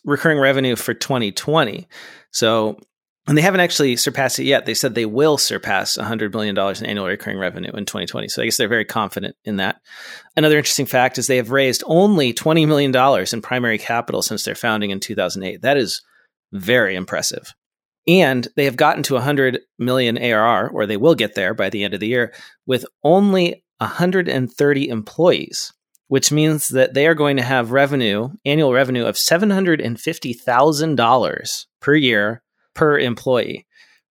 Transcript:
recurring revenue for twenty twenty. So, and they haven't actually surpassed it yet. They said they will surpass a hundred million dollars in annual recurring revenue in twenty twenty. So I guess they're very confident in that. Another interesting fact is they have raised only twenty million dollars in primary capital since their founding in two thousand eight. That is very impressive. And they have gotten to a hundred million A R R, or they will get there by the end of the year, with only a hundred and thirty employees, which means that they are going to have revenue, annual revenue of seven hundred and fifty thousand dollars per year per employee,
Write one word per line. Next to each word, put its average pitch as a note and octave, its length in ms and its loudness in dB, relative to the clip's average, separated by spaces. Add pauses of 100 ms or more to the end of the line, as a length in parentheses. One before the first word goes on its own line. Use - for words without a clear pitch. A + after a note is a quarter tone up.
recurring D3 340 0
revenue C3+ 380 2
for - 180 -4
twenty A#2 380 -4
twenty. D3 560 -2 (440)
So, A2 460 0 (480)
and D3 120 2
they D3+ 40 4
haven't F#3 200 4
actually D3 340 2
surpassed C3 420 -2
it C3+ 60 -6
yet. C3 220 2
They A2+ 80 -4
said A2+ 220 -2
they A#2 100 0
will C3+ 320 2
surpass G#2+ 600 -2
a A#2+ 60 -6
hundred A2 300 -4
million G#2+ 220 -4
dollars G2 260 -2
in - 60 -8
annual G2+ 200 -4
recurring G2 320 -6
revenue F#2 340 -6
in G2+ 120 -10
twenty F#2+ 200 -8
twenty. - 220 -8
So - 140 -4
I A2+ 40 -2
guess A2+ 120 -2
they're A2+ 100 0
very A2 160 0
confident G2+ 640 -6
in G#2+ 120 -4
that. F#2+ 220 -4 (560)
Another D3+ 220 4
interesting C#3+ 280 -2
fact B2+ 320 0
is B2 100 -4
they C3 100 2
have A#2 140 -2
raised C3 360 2
only D#3+ 460 4
twenty D#3+ 320 2
million C#3+ 260 2
dollars B2+ 400 2
in A2+ 100 -6
primary A#2+ 360 -2
capital A#2 440 -4
since G#2+ 220 -6
their - 120 -6
founding G#2+ 340 -2
in G2 100 -6
two G2+ 160 -10
thousand F#2+ 280 -4
eight. F#2 180 -10
That C#3 160 2
is - 240 -4 (500)
very G2+ 440 0
impressive. - 580 -6 (560)
And C#3 360 4 (120)
they C#3+ 80 2
have C3 100 -2
gotten D3+ 280 2
to C3+ 120 -2
a A#2 60 0
hundred C3+ 400 0 (160)
million B2 400 0
A A#2+ 160 0
R G#2+ 100 4
R, A2+ 260 2
or - 160 -2
they G2+ 120 -2
will D3+ 180 4
get G#2 200 -2
there G2 180 -2
by G2+ 160 -2
the G2+ 160 -4
end F#2+ 80 -6
of F#2+ 80 -8
the G#2+ 60 -2
year, A#2+ 260 -2 (320)
with B2+ 200 -2 (200)
only F#3 580 4 (180)
a A2+ 40 0
hundred F3+ 420 0
and B2+ 240 -2
thirty C#3+ 380 0
employees, A#2 840 -2 (360)
which C3+ 240 0
means D3+ 380 2
that C3 240 2
they C#3+ 140 4
are E3 60 6
going C#3+ 240 2
to B2 60 0
have B2 280 0
revenue, B2+ 580 0 (140)
annual C#3+ 300 2
revenue B2+ 320 2
of G#2+ 120 -2
seven G3 340 0
hundred F#3 280 0
and A#2 200 -6
fifty D3 340 -8
thousand C#3+ 640 2
dollars A#2 720 0 (120)
per C#3+ 140 0
year A#2 480 2 (340)
per D3 240 0
employee, B2 640 -4 (460)